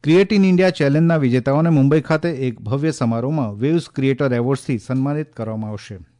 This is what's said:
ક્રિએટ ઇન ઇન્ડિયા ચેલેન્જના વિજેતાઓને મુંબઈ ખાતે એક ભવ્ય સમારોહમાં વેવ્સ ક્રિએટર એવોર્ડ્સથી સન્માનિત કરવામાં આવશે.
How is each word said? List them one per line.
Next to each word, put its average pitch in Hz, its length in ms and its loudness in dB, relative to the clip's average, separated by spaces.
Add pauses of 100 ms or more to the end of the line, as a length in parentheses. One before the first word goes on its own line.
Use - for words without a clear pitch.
ક્રિએટ 185 280 4
ઇન 196 120 4
ઇન્ડિયા 185 260 4
ચેલેન્જના 160 460 2
વિજેતાઓને 135 540 2
મુંબઈ 147 300 4
ખાતે 160 280 -2
એક 131 320 -4
ભવ્ય 139 300 -4
સમારોહમાં 117 680 -4
વેવ્સ 151 360 0
ક્રિએટર 135 380 0
એવોર્ડ્સથી 123 460 -2
સન્માનિત 139 540 -6
કરવામાં 110 380 -8
આવશે. 104 280 -12 (220)